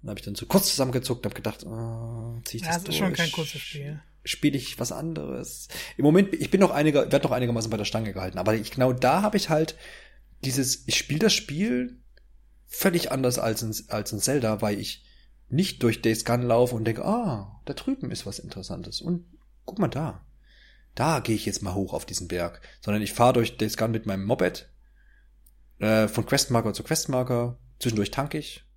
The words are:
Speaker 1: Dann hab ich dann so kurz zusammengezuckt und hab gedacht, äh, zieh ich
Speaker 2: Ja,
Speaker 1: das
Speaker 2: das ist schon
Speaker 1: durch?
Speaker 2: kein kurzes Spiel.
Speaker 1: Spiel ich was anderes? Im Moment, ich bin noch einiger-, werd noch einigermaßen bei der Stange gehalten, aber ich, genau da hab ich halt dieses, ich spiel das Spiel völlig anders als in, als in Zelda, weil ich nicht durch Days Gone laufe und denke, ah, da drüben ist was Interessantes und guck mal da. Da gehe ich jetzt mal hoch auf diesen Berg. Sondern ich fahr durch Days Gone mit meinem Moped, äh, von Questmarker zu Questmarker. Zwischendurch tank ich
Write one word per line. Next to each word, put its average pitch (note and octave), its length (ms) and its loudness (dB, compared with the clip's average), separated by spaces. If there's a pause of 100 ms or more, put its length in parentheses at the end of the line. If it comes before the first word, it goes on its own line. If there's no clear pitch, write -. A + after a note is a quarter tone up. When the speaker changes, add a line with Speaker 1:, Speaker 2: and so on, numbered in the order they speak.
Speaker 1:
Dann A2 80 -10
hab G2 80 -8
ich - 60 -14
dann G2+ 100 -6
so - 120 -8
kurz F#3+ 240 4
zusammengezuckt B2+ 540 -2
und G#2 60 -2
hab - 60 -12
gedacht, - 260 -8
äh, A2+ 800 -8
zieh - 140 -10
ich - 60 -8
Speaker 2:
Ja, E3 100 -2
Speaker 1:
das F3 100 -2
Speaker 2:
das - 60 -10
ist D#3 60 -2
schon F#3 120 2
Speaker 1:
durch? - 100 -2
Speaker 2:
kein E3 140 0
kurzes D3+ 280 -6
Spiel. D3 420 -10 (220)
Speaker 1:
Spiel - 300 0
ich - 240 -4
was A#2+ 140 -4
anderes? C#3+ 760 -8 (280)
Im C3+ 80 0
Moment, F#3 300 8
ich - 160 -4
bin G3 100 6
noch F#3+ 120 8
einiger-, C#3+ 380 4
werd C#3 140 4
noch - 80 2
einigermaßen A#2 380 0
bei A2 60 -2
der G#2 80 -2
Stange A2 280 -2
gehalten, F#2 260 -6
aber G#2 160 4
ich, G#2+ 180 -2
genau C3 200 4
da C3 300 4
hab G#3+ 120 0
ich - 140 2
halt D#3 280 2 (680)
dieses, C3 420 0
ich - 100 0
spiel - 220 0
das G#3 140 6
Spiel A#3+ 680 -2 (680)
völlig - 440 0
anders B2+ 280 2
als A2+ 240 0
in, A2 120 -4 (160)
als G#2+ 220 -4
in G#2+ 80 -4
Zelda, A2+ 420 2
weil G#2 160 0
ich - 260 -8 (440)
nicht F3 340 0
durch A#2 180 4
Days A2+ 240 2
Gone A#2+ 220 0
laufe A#2+ 300 4
und A2 80 -2
denke, A2+ 200 -2
ah, F#3 600 -2
da - 100 -6
drüben - 360 -4
ist - 140 -8
was G2 140 -10
Interessantes - 640 -10
und F3 240 -4 (400)
guck - 140 -10
mal G#3 100 2
da. C3+ 360 -6 (680)
Da C#3+ 260 2
gehe A2+ 140 0
ich G#2 120 -2
jetzt G2+ 160 -4
mal F#2 120 -6
hoch G2 200 -2
auf - 100 -4
diesen E2+ 240 -8
Berg. E2+ 320 -4 (220)
Sondern G#2+ 200 0
ich G2 120 -4
fahr B2 180 8
durch A#2 240 2
Days A2 220 -2
Gone A2+ 140 2
mit A2 120 -2
meinem F#2+ 220 -2
Moped, G2 440 0 (1080)
äh, A2 280 6
von G#2+ 200 -2
Questmarker A#2 480 2
zu - 80 -8
Questmarker. B2+ 760 -2 (200)
Zwischendurch G#2+ 320 0
tank C#3+ 240 -4
ich - 300 -8 (120)